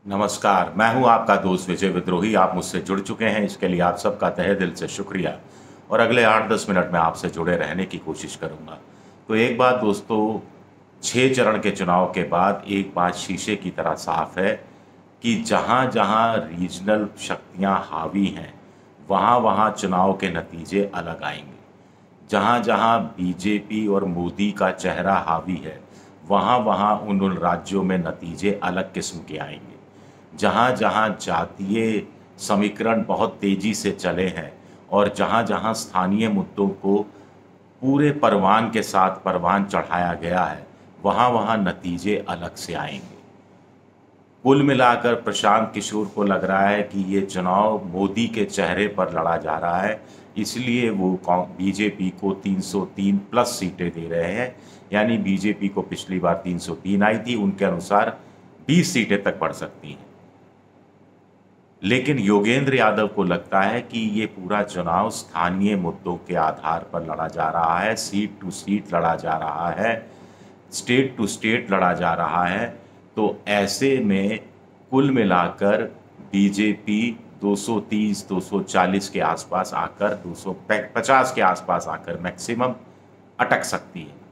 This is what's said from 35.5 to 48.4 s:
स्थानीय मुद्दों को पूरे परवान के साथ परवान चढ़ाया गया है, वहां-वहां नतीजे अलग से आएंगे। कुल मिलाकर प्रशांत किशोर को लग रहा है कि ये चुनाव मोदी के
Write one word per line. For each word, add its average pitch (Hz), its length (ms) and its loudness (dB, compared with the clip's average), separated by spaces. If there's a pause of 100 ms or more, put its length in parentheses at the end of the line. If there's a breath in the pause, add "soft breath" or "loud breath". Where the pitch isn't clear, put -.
स्थानीय 101 540 0
मुद्दों 98 400 0
को 98 340 0 (800 loud breath)
पूरे 143 300 4
परवान 104 600 4
के 110 120 0
साथ 95 280 2
परवान 92 540 0
चढ़ाया 87 480 -2
गया 85 320 -2
है, 73 220 -8 (380 loud breath)
वहां-वहां 110 560 2
नतीजे 90 680 -2
अलग 85 260 -8
से - 200 -10
आएंगे। 71 420 -10 (1300)
कुल 139 180 6
मिलाकर 123 520 4
प्रशांत 107 600 2
किशोर 107 320 -4
को 104 180 -2
लग 95 200 2
रहा 95 240 4
है 104 140 2
कि 98 320 -4
ये 98 60 2
चुनाव 95 640 0
मोदी 98 420 -2
के 107 180 -2